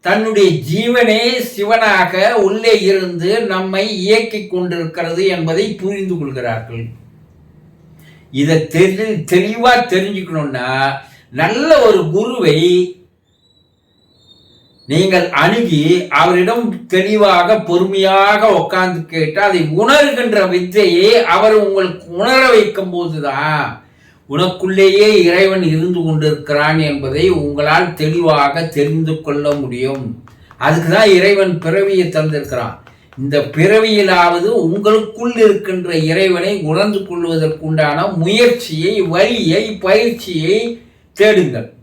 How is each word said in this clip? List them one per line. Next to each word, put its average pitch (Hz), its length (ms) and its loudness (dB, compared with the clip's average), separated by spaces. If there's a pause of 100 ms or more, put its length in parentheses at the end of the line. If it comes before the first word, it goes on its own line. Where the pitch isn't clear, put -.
தன்னுடைய 202 500 2 (240)
ஜீவனே 240 640 0
சிவனாக 202 920 0
உள்ளே 214 460 2
இருந்து 185 600 0
நம்மை 190 480 -4
இயக்கிக் 208 640 -2
கொண்டிருக்கிறது 175 760 -4
என்பதை 180 480 -2
புரிந்து 190 440 -6
கொள்கிறார்கள். 117 680 -8 (1500)
இதை 147 260 0
தெளி-, 190 760 0
தெளிவா 220 380 2 (160)
தெரிஞ்சுக்கணும்னா, 143 1040 -4 (380)
நல்ல 247 500 2
ஒரு 190 300 4
குருவை 180 840 0 (1900)
நீங்கள் 180 440 0
அணுகி 170 800 2
அவரிடம் 180 760 0
தெளிவாக 196 760 2
பொறுமையாக 196 960 2
உட்கார்ந்து 180 520 -2
கேட்டு 160 360 -2
அதை 190 180 2
உணர்கின்ற 226 880 2
வித்தையை 180 760 2
அவர் 220 280 2
உங்களுக்கு 196 580 0
உணர 247 380 0
வைக்கும் 202 420 2
போதுதான் 147 920 -6 (460)
உனக்குள்ளேயே 190 880 2
இறைவன் 185 460 4
இருந்து 170 400 0
கொண்டிருக்கிறான் 151 760 -2
என்பதை 143 500 -2
உங்களால் 151 680 0
தெளிவாக 156 720 0
தெரிந்து 156 540 -2
கொள்ள 147 300 -4
முடியும். 131 800 -6 (300)
அதுக்கு 165 360 0
தான் 214 160 4
இறைவன் 190 480 2
பிறவியை 185 500 0
தந்திருக்கிறான். 139 680 -4 (400)
இந்த 139 200 -2
பிறவியிலாவது 185 1080 2
உங்களுக்குள் 214 880 0
இருக்கின்ற 185 640 0
இறைவனை 180 640 0
உணர்ந்து 190 380 -2
கொள்வதற்குண்டான 160 1160 -2
முயற்சியை, 202 840 0
வழியை, 196 760 0
பயிற்சியை 202 1080 -2 (300)
தேடுங்கள். 170 720 0